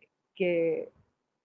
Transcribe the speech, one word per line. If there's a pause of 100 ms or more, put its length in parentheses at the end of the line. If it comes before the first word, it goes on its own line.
(360)
que (540)